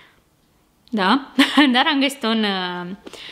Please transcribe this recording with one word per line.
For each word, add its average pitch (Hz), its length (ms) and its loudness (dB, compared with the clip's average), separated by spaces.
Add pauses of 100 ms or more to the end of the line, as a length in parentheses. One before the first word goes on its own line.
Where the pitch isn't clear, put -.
(880)
Da, 214 380 0 (140)
<laughs> 277 320 4
dar 254 140 2
am 294 120 0
găsit-o 277 280 -2
în, 226 160 0
uh, 180 440 -4 (440)